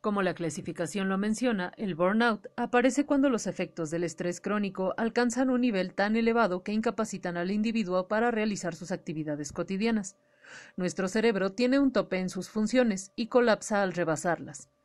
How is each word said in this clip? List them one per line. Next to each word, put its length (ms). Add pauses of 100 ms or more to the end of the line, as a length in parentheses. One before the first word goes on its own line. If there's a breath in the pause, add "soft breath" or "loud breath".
Como 200
la 120
clasificación 720
lo 100
menciona, 600
el 180
burnout 520 (100)
aparece 480
cuando 240
los 180
efectos 420
del 140
estrés 380
crónico 560
alcanzan 520
un 120
nivel 320
tan 240
elevado 460
que 100
incapacitan 640
al 140
individuo 580
para 200
realizar 460
sus 160
actividades 640
cotidianas. 640 (580 loud breath)
Nuestro 320
cerebro 460
tiene 260
un 140
tope 260
en 100
sus 200
funciones 680
y 120
colapsa 540
al 120
rebasarlas 760 (160)